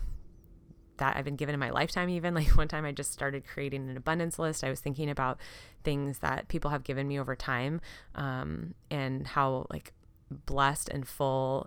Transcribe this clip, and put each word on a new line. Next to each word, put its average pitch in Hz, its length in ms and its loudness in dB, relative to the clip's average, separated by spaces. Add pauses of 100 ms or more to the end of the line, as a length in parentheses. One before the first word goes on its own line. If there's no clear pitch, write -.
(960)
that 135 200 2
I've 139 80 -2
been 143 120 -4
given 147 160 -2
in 143 80 0
my 131 100 0
lifetime 175 380 0
even. 175 260 0
<laughs> - 0 -
Like, 156 220 10
one 151 120 8
time 156 180 -4
I 143 60 -2
just 139 200 -6
started 139 340 -4
creating 135 440 -4
an 127 80 -6
abundance 165 400 0
list. 160 260 0
I 131 60 0
was 139 100 -4
thinking 143 300 -2
about 131 280 0 (460)
things 139 360 0
that - 280 -2
people 151 220 0
have 143 120 0
given 139 240 -2
me 143 120 -2
over 131 180 -2
time, 135 460 -2 (320)
um, 139 600 -4 (160)
and 135 360 -2
how, 135 420 2
like, - 240 -10 (380)
blessed 139 600 2
and 135 180 -4
full 135 580 2